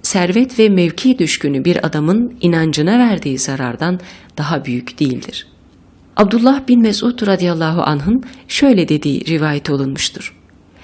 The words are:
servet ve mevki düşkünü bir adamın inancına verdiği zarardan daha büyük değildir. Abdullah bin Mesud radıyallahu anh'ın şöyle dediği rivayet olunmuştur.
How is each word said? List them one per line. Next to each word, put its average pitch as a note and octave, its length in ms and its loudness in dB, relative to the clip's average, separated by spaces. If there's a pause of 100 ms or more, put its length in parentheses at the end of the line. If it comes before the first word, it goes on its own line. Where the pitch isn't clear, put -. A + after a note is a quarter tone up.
servet G3+ 540 0
ve A3 100 6
mevki F#3 500 2
düşkünü C#3+ 460 -2
bir F3 200 0
adamın E3 560 0
inancına E3 580 2
verdiği D#3+ 380 0
zarardan C#3 640 -4 (380)
daha D3 280 -4
büyük B2 340 -8
değildir. - 480 -4 (680)
Abdullah A#3 500 2
bin A#3+ 140 6
Mesud A3+ 460 0
radıyallahu F3 540 0
anh'ın E3+ 420 0 (240)
şöyle A3 400 4
dediği D3 380 0
rivayet D3+ 440 -2
olunmuştur. - 640 -4 (480)